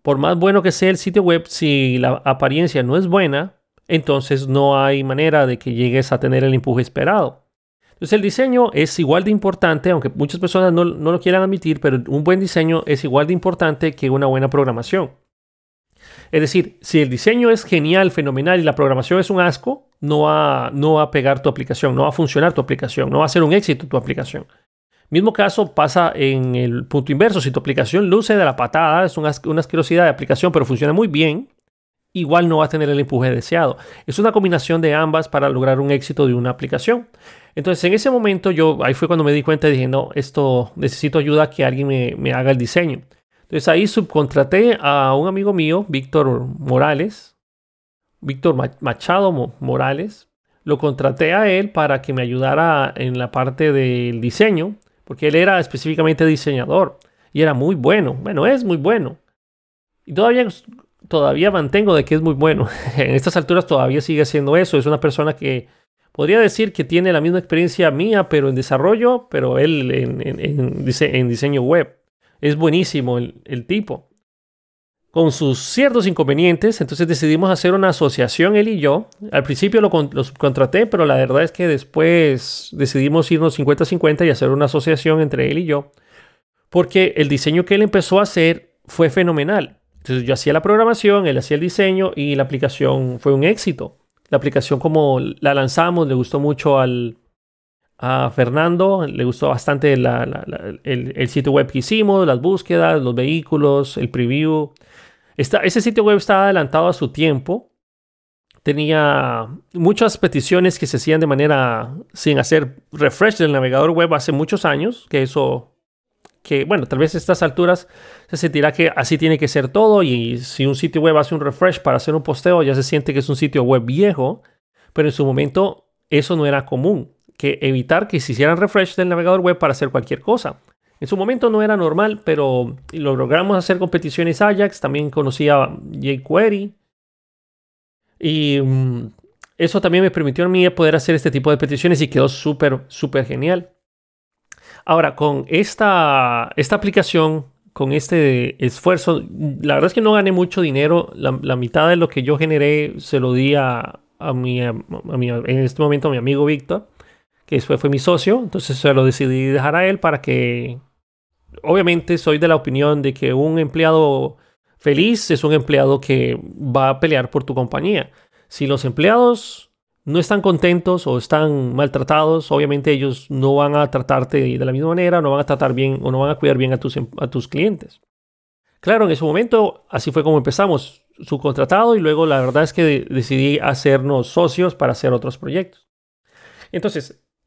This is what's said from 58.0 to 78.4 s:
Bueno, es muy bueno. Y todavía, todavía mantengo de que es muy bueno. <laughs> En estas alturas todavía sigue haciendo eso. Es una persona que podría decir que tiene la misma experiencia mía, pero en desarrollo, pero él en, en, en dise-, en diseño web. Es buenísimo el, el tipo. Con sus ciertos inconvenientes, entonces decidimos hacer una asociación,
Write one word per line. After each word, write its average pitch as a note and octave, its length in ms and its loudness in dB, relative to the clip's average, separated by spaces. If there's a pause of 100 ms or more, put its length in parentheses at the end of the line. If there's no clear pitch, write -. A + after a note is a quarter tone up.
Bueno, E3 320 -2
es B3+ 160 2
muy F3+ 140 -2
bueno. D#3+ 400 -2 (880)
Y - 80 -14
todavía, A#3 340 2 (600)
todavía D3+ 440 2
mantengo F#3+ 420 0
de D3 100 4
que D#3 120 0
es D#3 60 2
muy D#3+ 120 0
bueno. C#3 340 2 (140)
<laughs> B2 160 -6
En C3 160 0
estas C3+ 240 0
alturas F3 300 0
todavía C3+ 340 0
sigue D3+ 220 0
haciendo C#3+ 340 0
eso. F3+ 220 2
Es C3 80 -2
una D3 140 0
persona D3+ 340 0
que C3 320 -6 (460)
podría E3 260 2
decir A3 320 2
que D3 140 -4
tiene F3 260 2
la D#3+ 80 2
misma F3 200 0
experiencia E3+ 520 0
mía, F#3+ 380 0
pero C#3+ 180 2
en C3 80 0
desarrollo, G#3+ 720 0
pero C3 300 -2
él C#3+ 320 0
en, C3 340 -4
en, C#3 140 -8
en C#3 460 -4
dise-, C3 320 0
en B2+ 100 0
diseño C3+ 360 -2
web. D3+ 340 0 (420)
Es D3 160 0
buenísimo D3+ 600 0
el, B2 280 -8
el B2 200 -10
tipo. - 440 -6 (1000)
Con E3 220 2
sus C#3 280 -2
ciertos A#3+ 480 0
inconvenientes, E3 720 0
entonces D3+ 260 -2
decidimos D#3+ 440 2
hacer F3+ 220 2
una F#3+ 160 4
asociación, D3+ 680 0